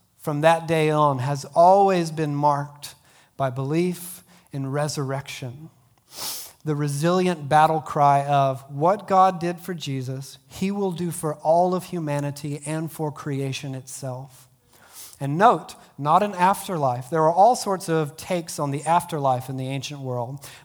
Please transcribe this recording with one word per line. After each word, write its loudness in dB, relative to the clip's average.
from -4
that 4
day 2
on 4
has -4
always 6
been -4
marked -2
by -2
belief -4
in -6
resurrection. -6
The 0
resilient 0
battle 4
cry 4
of 2
what 0
God 4
did -4
for -10
Jesus, -8
he -4
will -2
do -4
for -4
all 2
of -4
humanity -6
and -6
for -6
creation -6
itself. -14
And -4
note, 4
not 4
an -2
afterlife. 0
There 2
are 4
all 6
sorts -4
of -2
takes -6
on -2
the -6
afterlife 0
in -8
the -6
ancient -8
world, -8